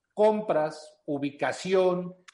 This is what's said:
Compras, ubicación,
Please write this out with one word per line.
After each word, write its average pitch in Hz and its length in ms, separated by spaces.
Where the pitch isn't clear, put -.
Compras, 196 920
ubicación, 180 1120